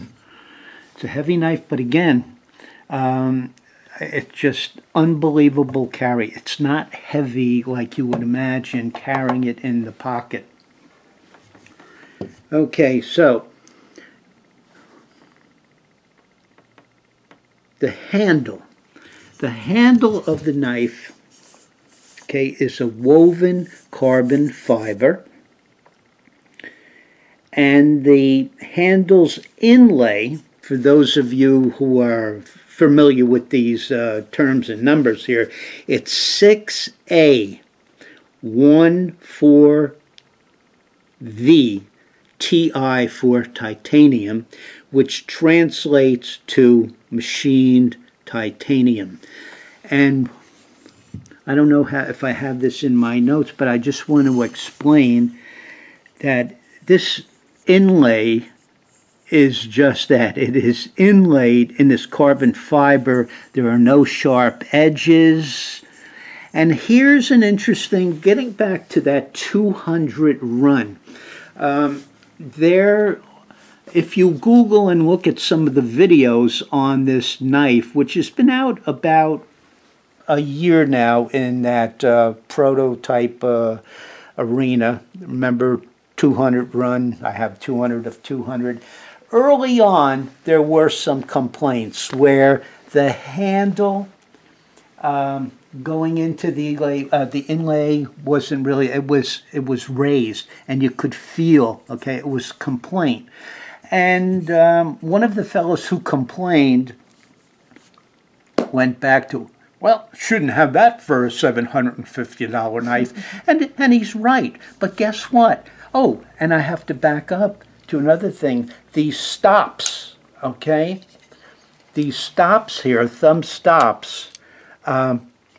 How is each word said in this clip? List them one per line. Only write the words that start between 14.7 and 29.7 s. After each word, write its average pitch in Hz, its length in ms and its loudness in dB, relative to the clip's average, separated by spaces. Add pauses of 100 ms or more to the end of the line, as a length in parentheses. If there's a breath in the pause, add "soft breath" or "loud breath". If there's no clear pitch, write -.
the 143 120 -4
handle. 170 680 -4 (800 soft breath)
The 139 100 -6
handle 214 760 2
of 147 200 -4
the 151 80 -2
knife, 120 600 -6 (1120)
okay, 135 360 -6
is 131 200 -4
a 123 80 -4
woven 165 840 2 (220)
carbon 131 580 0
fiber. 117 760 -2 (2250 soft breath)
And 143 500 4
the 135 460 4 (120)
handle's 185 800 2 (180)
inlay, 151 800 4 (220)